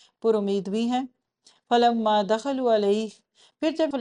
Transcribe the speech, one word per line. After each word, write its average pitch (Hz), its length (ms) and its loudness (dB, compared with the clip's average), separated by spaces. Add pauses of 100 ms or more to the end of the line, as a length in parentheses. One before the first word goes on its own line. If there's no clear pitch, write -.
(240)
पुरुमीद 202 460 0
भी 226 180 -2
हैं। 254 200 -2 (640)
फलम्मा 233 540 2
दखलू 247 420 -2
अलैह, 214 440 0 (500)
फिर 311 140 0
जब 320 260 0